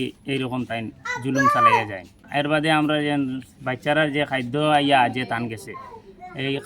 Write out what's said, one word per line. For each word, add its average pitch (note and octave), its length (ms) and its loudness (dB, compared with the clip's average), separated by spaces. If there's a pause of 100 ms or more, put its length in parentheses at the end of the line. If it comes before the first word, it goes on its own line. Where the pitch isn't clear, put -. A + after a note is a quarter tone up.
(320)
এইরকম B2+ 380 -4
তাইন A2+ 160 -6 (380)
জুলুম - 300 2
চালাইয়া C6+ 380 4
যায়। - 140 -10 (340)
এর C#3+ 120 0
বাদে D#3 180 2 (100)
আমরা D3+ 160 2 (120)
যেন D3 140 0 (440)
বাচ্চারার D3 500 0
যে D3 160 0
খাদ্য C3 240 -2 (220)
আইয়া C#3 220 4 (160)
যে B2+ 160 -2
তান A#2 200 -2
গেছে, A2 220 -12 (680)
এই C#3 120 -2 (120)